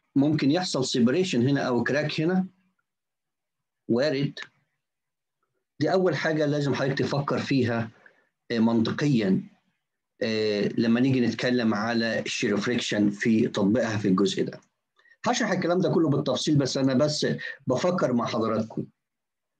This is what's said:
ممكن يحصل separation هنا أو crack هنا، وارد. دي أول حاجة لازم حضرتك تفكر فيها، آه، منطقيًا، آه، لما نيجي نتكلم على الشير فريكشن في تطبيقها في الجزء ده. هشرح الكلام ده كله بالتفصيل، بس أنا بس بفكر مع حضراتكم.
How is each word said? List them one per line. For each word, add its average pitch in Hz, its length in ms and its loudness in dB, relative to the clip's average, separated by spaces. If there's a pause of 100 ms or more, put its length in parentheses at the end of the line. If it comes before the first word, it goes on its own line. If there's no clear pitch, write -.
(160)
ممكن 143 360 2
يحصل 160 340 -2
separation 131 640 2
هنا 139 140 0
أو 120 220 0
crack 147 380 -2
هنا، 185 260 0 (1400)
وارد. 135 500 -2 (1400)
دي 156 140 0
أول 180 220 2
حاجة 156 300 -2
لازم 143 280 0
حضرتك - 240 -2
تفكر 143 420 -2
فيها، 117 500 0 (600)
آه، 117 80 -2
منطقيًا، 113 840 2 (800)
آه، 107 540 0
لما 117 220 2
نيجي 131 220 2
نتكلم 117 520 0
على 113 460 -2
الشير 104 380 -2
فريكشن 104 520 0
في 110 380 2
تطبيقها 107 500 0
في 104 100 -2
الجزء 95 360 2
ده. - 160 -8 (680)
هشرح 240 260 0
الكلام 175 280 0
ده 160 100 2
كله 151 200 2
بالتفصيل، 139 480 0
بس 139 200 0
أنا 135 160 2
بس - 340 0 (400)
بفكر 170 460 0
مع 117 120 0
حضراتكم. 110 600 -4 (760)